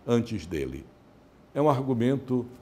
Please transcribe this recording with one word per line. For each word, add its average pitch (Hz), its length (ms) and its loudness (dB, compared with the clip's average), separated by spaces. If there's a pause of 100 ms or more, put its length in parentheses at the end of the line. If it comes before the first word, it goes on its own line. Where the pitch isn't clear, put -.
antes 110 400 0
dele. 69 360 -6 (720)
É 139 80 0
um 151 80 6
argumento 127 760 0 (140)